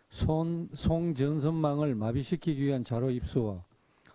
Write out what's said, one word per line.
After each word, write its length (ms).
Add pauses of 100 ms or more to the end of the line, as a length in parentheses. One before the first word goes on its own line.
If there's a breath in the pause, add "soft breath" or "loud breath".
손-, 640
송전선망을 1200
마비시키기 680
위한 220
자료 260
입수와 540 (500 soft breath)